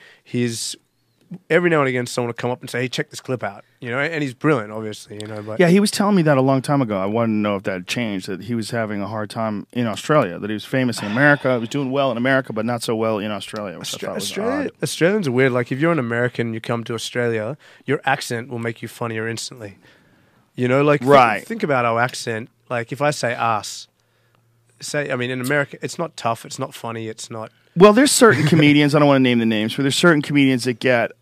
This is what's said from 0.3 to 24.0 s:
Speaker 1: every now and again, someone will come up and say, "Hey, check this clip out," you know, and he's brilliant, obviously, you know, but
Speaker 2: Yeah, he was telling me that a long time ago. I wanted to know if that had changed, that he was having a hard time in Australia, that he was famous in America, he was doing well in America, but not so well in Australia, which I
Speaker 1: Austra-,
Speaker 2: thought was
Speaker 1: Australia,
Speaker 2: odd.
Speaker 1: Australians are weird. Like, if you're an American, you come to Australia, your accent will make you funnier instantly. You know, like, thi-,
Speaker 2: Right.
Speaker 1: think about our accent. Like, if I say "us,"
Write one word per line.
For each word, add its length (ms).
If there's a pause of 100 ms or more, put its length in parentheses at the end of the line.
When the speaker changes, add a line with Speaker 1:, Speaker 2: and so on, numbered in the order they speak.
Speaker 1:
every 200
now 120
and 80
again, 180
someone 220
will 60
come 140
up 120
and 80
say, 140
"Hey, 40
check 220
this 100
clip 240
out," 220 (160)
you 100
know, 80
and 240
he's 100
brilliant, 380
obviously, 500
you 60
know, 160
but 160
Speaker 2:
Yeah, 80
he 140
was 100
telling 240
me 60
that 160
a 40
long 200
time 200
ago. 160
I 80
wanted 280
to 60
know 180
if 60
that 100
had 140
changed, 400
that 160
he 120
was 160
having 300
a 60
hard 220
time 440
in 140
Australia, 520
that 100
he 40
was 120
famous 360
in 100
America, 440
he 40
was 100
doing 220
well 200
in 60
America, 360
but 120
not 160
so 140
well 240
in 100
Australia, 480
which 160
I 40
Speaker 1:
Austra-, 100
Speaker 2:
thought 80
was 80
Speaker 1:
Australia, 500
Speaker 2:
odd. 100
Speaker 1:
Australians 440
are 60
weird. 180
Like, 220
if 80
you're 100
an 80
American, 540
you 80
come 240
to 80
Australia, 640 (280)
your 200
accent 440
will 100
make 220
you 60
funnier 400
instantly. 500 (800)
You 120
know, 160
like, 180
thi-, 60
Speaker 2:
Right. 380
Speaker 1:
think 160
about 240
our 140
accent. 500 (180)
Like, 240
if 80
I 120
say 240
"us," 520 (920)